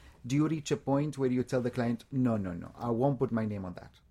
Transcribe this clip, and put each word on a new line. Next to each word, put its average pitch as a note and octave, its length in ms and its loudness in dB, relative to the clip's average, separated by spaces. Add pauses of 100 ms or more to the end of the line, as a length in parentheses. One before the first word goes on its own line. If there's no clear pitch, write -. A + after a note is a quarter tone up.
(280)
do C3 80 0
you D3+ 120 4
reach D3+ 220 -4
a D3 80 2
point C#3 400 0
where C3 140 2
you B2 100 2
tell B2+ 200 0
the B2 100 0
client, A#2+ 400 0
"No, B2+ 260 2
no, F#2+ 140 -4
no, E2+ 260 -8
I A#2+ 140 -4
won't B2+ 260 2
put A#2 140 0
my A2+ 140 0
name G2+ 200 -4
on F2+ 100 -8
that"? - 180 -18 (180)